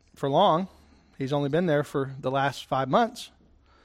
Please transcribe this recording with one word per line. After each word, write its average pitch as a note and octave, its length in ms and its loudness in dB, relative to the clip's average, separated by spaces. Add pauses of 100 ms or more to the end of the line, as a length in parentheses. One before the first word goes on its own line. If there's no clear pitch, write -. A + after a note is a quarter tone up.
(160)
for C#3 120 -4
long. F3 380 4 (500)
He's C3+ 160 -4
only C#3+ 160 0
been E3 180 0
there D3 180 2
for C3+ 340 -4
the C3+ 140 -4
last C3+ 320 -2
five C3 240 -2
months, A3 420 0 (540)